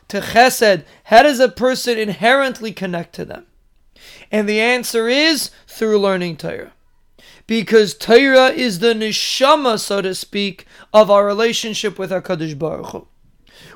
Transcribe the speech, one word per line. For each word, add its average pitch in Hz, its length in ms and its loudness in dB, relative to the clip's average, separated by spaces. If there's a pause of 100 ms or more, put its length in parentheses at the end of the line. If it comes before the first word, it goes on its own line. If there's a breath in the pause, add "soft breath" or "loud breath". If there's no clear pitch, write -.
to 202 140 -8
chesed? 220 640 2 (200 soft breath)
How 233 200 6
does 277 160 2
a 262 80 4
person 240 500 -4
inherently 220 720 -2
connect 175 460 -10
to - 80 -10
them? - 220 -16 (840 loud breath)
And 208 180 -2
the 214 120 0
answer 233 480 -2
is 294 420 0 (160 soft breath)
through 214 320 -2
learning 185 380 -2
Torah. - 360 -12 (760 soft breath)
Because 214 460 2
Torah 262 560 4
is 247 280 -4
the 233 160 0
neshama, 240 840 0
so 202 200 -4
to 185 140 -6
speak, 202 500 -6 (300 soft breath)
of 214 160 6
our 202 160 4
relationship 214 720 -4
with 190 120 -8
HaKadosh 160 460 -6
Baruch 156 340 -8
Hu. - 180 -14 (680 soft breath)